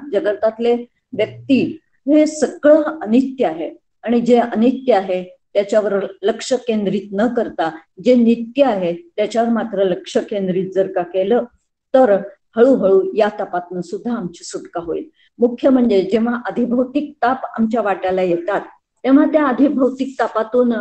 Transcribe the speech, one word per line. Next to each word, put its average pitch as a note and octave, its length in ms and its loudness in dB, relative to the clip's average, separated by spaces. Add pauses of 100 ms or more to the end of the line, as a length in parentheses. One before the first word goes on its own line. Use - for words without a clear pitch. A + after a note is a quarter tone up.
(120)
जगतातले A3 640 0 (400)
व्यक्ती, - 640 0 (300)
हे D4+ 180 6
सगळं D4+ 560 2 (200)
अनित्य A#3 440 0
आहे E4 240 -6 (320)
आणि A#3 180 0
जे A#3+ 180 4
अनित्य A#3 560 0
आहे F#3+ 280 -2 (320)
त्याच्यावर G3+ 520 0 (160)
लक्ष A3 300 -2
केंद्रित G#3 600 -2
न A#3 220 -2
करता A3 360 -4 (340)
जे B3 100 6
नित्य A#3 500 2
आहे F#3 300 -2 (220)
त्याच्यावर A3 320 0
मात्र G3+ 360 -2
लक्ष F#3 320 -2
केंद्रित F#3+ 540 -2
जर F#3+ 220 -2
का F3+ 100 -2
केलं F#3+ 420 -2 (500)
तर C4 160 6 (460)
हळूहळू G3 600 4
या G#3 120 2 (100)
तापातनं F3+ 420 -6
सुद्धा G#3+ 340 -8
आमची F3+ 300 -10
सुटका - 360 -12
होईल. D#3+ 280 -8 (300)
मुख्य A#3+ 300 0
म्हणजे A#3 340 4
जेव्हा A3+ 320 0 (120)
अधिभौतिक B3+ 680 -2 (100)
ताप A#3+ 220 -2
आमच्या A3+ 380 -2
वाट्याला F#3+ 400 -2
येतात F3+ 380 -2 (440)
तेव्हा C4+ 200 6
त्या D4+ 220 2
अधिभौतिक C4 760 0
तापातून, A#3 600 0